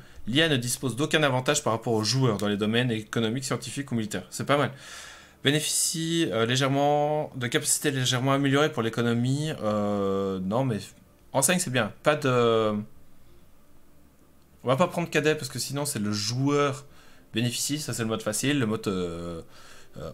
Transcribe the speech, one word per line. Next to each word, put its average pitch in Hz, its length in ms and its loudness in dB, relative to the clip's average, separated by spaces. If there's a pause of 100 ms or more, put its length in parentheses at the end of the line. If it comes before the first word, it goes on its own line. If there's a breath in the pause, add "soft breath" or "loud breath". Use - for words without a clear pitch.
(280 loud breath)
L'I 127 160 2
A 165 60 2
ne 143 60 2
dispose 120 400 -2
d'aucun 156 280 2
avantage 139 400 2
par 113 100 2
rapport 117 200 0
aux 107 100 2
joueurs 120 340 2
dans 101 100 -2
les 104 80 0
domaines 113 360 2
économiques, 113 520 -2
scientifiques 131 480 -6
ou 120 40 -2
militaires. 104 340 -4
C'est - 160 -8
pas 139 100 4
mal. 143 160 2 (720 loud breath)
Bénéficie, 160 880 0
euh, 113 140 0
légèrement 143 880 2
de 123 120 -4
capacités 147 420 0
légèrement 131 420 0
améliorées 139 400 4
pour 123 120 -2
l'économie. 120 640 0 (140)
Euh, 98 760 0
non, 104 240 0
mais 117 140 0 (560)
en 131 80 2
cinq, 180 180 4
c'est 139 120 -4
bien. 113 200 0 (120)
Pas 151 120 4
de, 139 140 0 (2250)
on 117 40 -8
va 131 80 4
pas 175 120 4
prendre 170 220 -4
cadet 151 240 2
parce 151 160 -8
que - 80 -8
sinon, 139 280 -4
c'est 139 120 -4
le 104 140 -2
joueur 135 760 0 (480 loud breath)
bénéficie. 120 460 -2
Ça, 123 140 -6
c'est 113 100 -2
le 110 60 -2
mode 110 120 -2
facile. 135 380 0
Le 117 80 0
mode, 107 200 -2
euh, 85 540 -4 (560 loud breath)
euh, - 160 -10